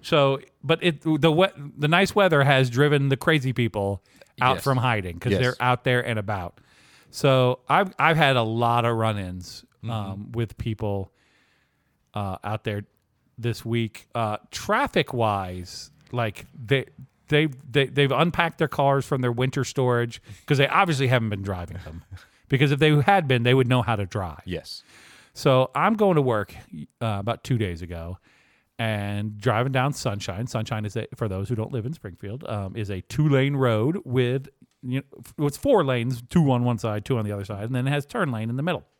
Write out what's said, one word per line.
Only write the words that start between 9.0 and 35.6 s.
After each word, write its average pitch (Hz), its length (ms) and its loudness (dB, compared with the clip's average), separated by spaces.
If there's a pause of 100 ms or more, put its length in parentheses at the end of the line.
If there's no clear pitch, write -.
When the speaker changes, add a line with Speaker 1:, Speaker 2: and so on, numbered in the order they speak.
Speaker 1:
um, 113 60 -8
Speaker 2:
Mm-hmm. 104 440 -8
Speaker 1:
with 117 240 -4
people, 104 540 -4 (1000)
uh, 98 300 -4
out 107 220 -6
there 104 180 -4 (540)
this 117 280 -4
week. 117 480 -4
Uh, 107 240 -2 (140)
traffic-wise, 110 1400 -4 (200)
like, 117 420 -6
they, 131 320 -2 (440)
they, 151 180 4 (220)
they, 139 180 2
they've 139 240 2
unpacked 165 480 0
their 160 80 2
cars 139 380 2
from 135 160 -2
their 123 100 0
winter 127 320 -2
storage 120 580 0 (240)
'cause 143 120 2
they 139 100 4
obviously 160 400 2
haven't 117 220 2
been 101 140 -6
driving 87 400 -6
them. 80 260 -14
Speaker 2:
<laughs> - 40 -18 (360)
Speaker 1:
Because 139 220 4
if 143 60 2
they 151 240 6
had 190 260 4
been, 127 140 4
they 123 140 6
would 127 120 4
know 127 140 4
how 117 140 0
to 101 100 -2
drive. 90 400 -6
Speaker 2:
Yes. - 380 -8 (500)
Speaker 1:
So 131 400 2
I'm 185 220 2
going 202 220 4
to 147 40 4
work, 113 320 0 (480)
uh, 110 180 -2
about 107 240 -4
two 131 140 -2
days 90 240 -4
ago 85 380 -10 (580)
and 104 640 -4
driving 120 320 0
down 131 220 0
Sunshine. 104 520 -6
Sunshine 110 400 -4
is 104 100 -8
a, 110 200 -6
for 113 120 -4
those 95 220 -4
who 120 60 -2
don't 110 160 -6
live 113 160 -6
in 151 60 -8
Springfield, 101 540 -12
um, 98 280 -6
is 104 160 -6
a 92 100 -6
two-lane 143 540 2
road 131 500 2
with, 127 440 0 (340)
you 127 160 -4
know, - 40 -10 (140)
f-, - 220 -20
it's 143 180 0
four 240 260 4